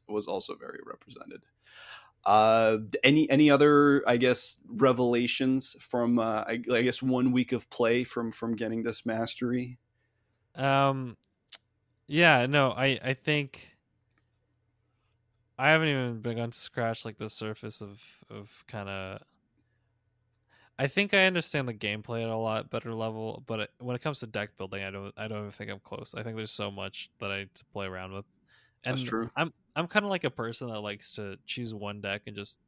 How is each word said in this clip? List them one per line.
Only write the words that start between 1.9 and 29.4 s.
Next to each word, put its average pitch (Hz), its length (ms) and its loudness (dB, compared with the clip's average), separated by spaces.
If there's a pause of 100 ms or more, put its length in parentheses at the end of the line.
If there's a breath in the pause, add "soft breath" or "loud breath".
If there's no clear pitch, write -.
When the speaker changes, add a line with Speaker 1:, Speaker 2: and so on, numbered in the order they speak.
Speaker 1:
Uh, 110 520 6
d-, 110 260 -4
any, 147 260 6
any 147 220 8
other, 143 560 8
I 123 100 6
guess, - 500 2
revelations 123 1120 2
from, 120 380 2
uh, 110 280 0
I, 120 140 -4 (100)
I 117 120 4
guess, 123 200 0
one 127 280 2
week 127 220 2
of 117 160 -4
play 120 340 2
from, 117 280 -6
from 117 240 -6
getting 113 280 -4
this 113 220 -6
mastery? 123 760 -4 (760)
Speaker 2:
Um, 135 640 0 (880)
yeah, 147 400 6
no, 139 240 4
I, 131 320 0
I 131 120 -2
think - 640 -4 (1800)
I 135 120 4
haven't 160 200 6
even 123 320 -2
begun 117 300 -4
to - 80 -8
scratch, 113 460 -4
like, 110 120 -12
the 107 120 -8
surface 107 520 -8
of, 101 200 -16 (280)
of 104 380 -18
kinda, 98 580 -10 (1500 soft breath)
I 139 100 0
think 202 260 0
I 190 120 6
understand 160 420 0
the 120 60 -4
gameplay 107 500 -6
at 113 60 -4
a 113 60 -4
lot 110 340 -2
better 117 240 -6
level, 110 540 -8
but 113 140 -4
it, 107 80 -8 (100)
when 123 160 -6
it 120 60 -8
comes 147 180 -4
to 117 80 -6
deck 107 300 -8
building, 98 260 -8
I 95 80 -8
don't, 98 260 -10
I 110 100 -8
don't 107 120 -8
even 104 120 -10
think 107 200 -12
I'm 98 80 -12
close. - 340 -12
I 113 100 -10
think 113 120 -10
there's 110 160 -6
so 104 180 -4
much 98 400 -12 (100)
that 101 120 -6
I 98 80 -6
need 98 160 -12
to - 100 -20
play 98 200 -8
around 92 280 -10
with. 101 120 -10 (640 soft breath)
Speaker 1:
That's 131 140 -2
Speaker 2:
And - 0 -
Speaker 1:
true. 117 340 -4
Speaker 2:
I'm, 160 180 -4 (220)